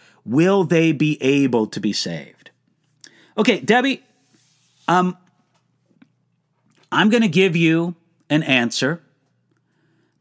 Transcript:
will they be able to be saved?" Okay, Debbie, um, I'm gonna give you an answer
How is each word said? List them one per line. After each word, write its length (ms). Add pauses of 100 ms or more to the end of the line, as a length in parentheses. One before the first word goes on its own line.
(260)
will 380
they 280
be 300
able 460
to 120
be 140
saved?" 580 (880)
Okay, 220
Debbie, 440 (840)
um, 300 (1700)
I'm 180
gonna 180
give 280
you 400 (340)
an 120
answer 640 (1160)